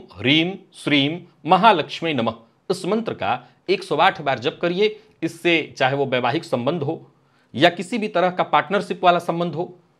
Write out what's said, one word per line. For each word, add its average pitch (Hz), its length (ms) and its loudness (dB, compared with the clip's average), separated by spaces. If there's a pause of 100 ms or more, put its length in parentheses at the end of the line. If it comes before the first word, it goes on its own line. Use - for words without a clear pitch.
(140)
ह्रीम 151 380 2 (220)
श्रीम 147 440 0 (280)
महालक्ष्म्यै 170 680 2
नमः, 113 200 0 (360)
इस 180 140 -6
मंत्र 214 300 -2
का 104 320 -4 (220)
एक 175 140 0
सौ - 140 -4
आठ 180 240 2
बार 139 180 -2
जप 135 240 -4
करिए। 185 360 0 (240)
इससे 160 560 0
चाहे 135 180 2
वो 139 100 0
वैवाहिक 127 380 0
संबंध 135 380 -2
हो 156 280 -8 (440)
या 170 160 6
किसी 185 280 -6
भी 208 100 -4
तरह 180 220 0
का 180 120 -2
पार्टनरशिप 185 600 -2
वाला 175 140 4
संबंध 170 360 -4
हो, 170 240 -10 (220)